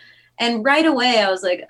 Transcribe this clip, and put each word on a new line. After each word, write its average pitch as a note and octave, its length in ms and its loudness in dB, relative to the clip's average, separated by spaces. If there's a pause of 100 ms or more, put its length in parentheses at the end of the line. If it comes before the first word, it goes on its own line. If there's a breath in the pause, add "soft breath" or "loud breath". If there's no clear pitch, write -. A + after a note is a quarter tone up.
(400 soft breath)
And A#3 260 -2
right D4+ 220 2
away, B3 320 2
I G3 100 2
was F#3+ 140 -4
like, F3+ 260 -2